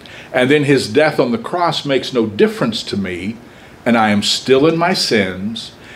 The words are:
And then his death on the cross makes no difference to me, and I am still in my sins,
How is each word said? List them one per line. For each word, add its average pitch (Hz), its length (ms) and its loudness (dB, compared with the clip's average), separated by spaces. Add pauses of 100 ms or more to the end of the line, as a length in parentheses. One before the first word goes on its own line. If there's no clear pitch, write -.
(320)
And 127 200 2
then 147 140 4
his 131 220 2
death 147 320 2
on 123 120 0
the 113 80 -2
cross 175 440 -2
makes 135 300 -2
no 113 140 0
difference 127 560 0
to - 140 -8
me, 95 400 -6 (500)
and 117 100 4
I 110 140 4
am 101 100 2
still 135 460 2
in 165 100 2
my 175 160 0
sins, 101 800 -4 (220)